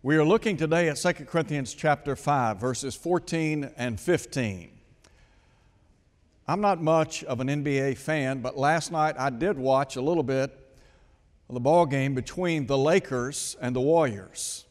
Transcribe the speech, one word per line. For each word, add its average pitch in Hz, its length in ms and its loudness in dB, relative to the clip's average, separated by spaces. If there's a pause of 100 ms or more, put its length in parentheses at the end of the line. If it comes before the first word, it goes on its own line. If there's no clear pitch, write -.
We 147 140 2
are 151 80 6
looking 202 340 2
today 160 320 2
at 139 80 -6
Second 170 300 -2
Corinthians 156 440 -2
chapter 143 420 0
five, 120 460 0
verses 127 340 -4
fourteen 160 840 -2
and 120 200 -4
fifteen. 110 760 -2 (1700)
I'm 175 140 -2
not 190 220 2
much 160 420 2
of 127 160 -4
an 131 80 -2
N 147 140 -2
B 139 160 0
A 135 160 0
fan, 135 480 -4
but 127 120 -6
last 151 380 0
night 156 260 0
I 135 120 0
did 147 260 -2
watch 135 400 2
a 127 60 -4
little 160 200 0
bit 131 280 0 (1000)
of 127 60 -14
the 123 60 -4
ball 160 260 6
game 135 280 0
between 160 520 -2
the 139 100 0
Lakers 139 880 0
and 123 120 -2
the 127 60 0
Warriors. 135 920 0